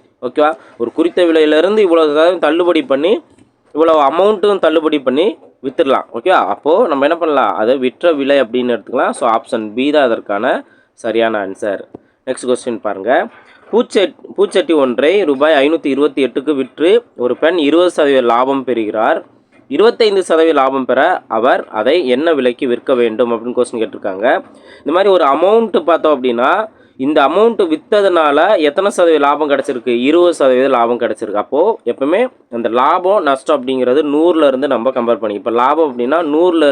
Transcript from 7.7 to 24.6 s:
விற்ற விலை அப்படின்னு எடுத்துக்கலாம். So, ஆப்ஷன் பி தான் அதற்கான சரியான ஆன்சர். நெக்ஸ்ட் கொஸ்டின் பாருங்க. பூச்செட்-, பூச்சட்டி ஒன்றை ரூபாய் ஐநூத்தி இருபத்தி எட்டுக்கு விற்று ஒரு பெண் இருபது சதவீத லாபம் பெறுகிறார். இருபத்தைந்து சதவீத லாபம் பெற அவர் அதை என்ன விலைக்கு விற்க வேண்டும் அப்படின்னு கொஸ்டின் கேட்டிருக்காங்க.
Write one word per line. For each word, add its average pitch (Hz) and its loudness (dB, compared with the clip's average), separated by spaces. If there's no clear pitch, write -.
விற்ற 165 0
விலை 139 0
அப்படின்னு 123 -2
எடுத்துக்கலாம். 123 -4
So, - -2
ஆப்ஷன் 113 -6
பி 131 -2
தான் 143 2
அதற்கான 110 -4
சரியான 113 -2
ஆன்சர். 95 -8
நெக்ஸ்ட் 127 -6
கொஸ்டின் 120 -4
பாருங்க. 98 -2
பூச்செட்-, 202 -2
பூச்சட்டி 180 0
ஒன்றை 131 0
ரூபாய் 147 2
ஐநூத்தி 151 0
இருபத்தி 143 0
எட்டுக்கு 143 -4
விற்று 143 -2
ஒரு 123 -2
பெண் 170 0
இருபது 170 2
சதவீத 139 2
லாபம் 131 0
பெறுகிறார். 113 -2
இருபத்தைந்து 208 2
சதவீத 165 2
லாபம் 131 0
பெற 123 2
அவர் 123 0
அதை 110 0
என்ன 160 0
விலைக்கு 123 -2
விற்க 120 -2
வேண்டும் 117 0
அப்படின்னு 113 -6
கொஸ்டின் 120 -4
கேட்டிருக்காங்க. 101 -6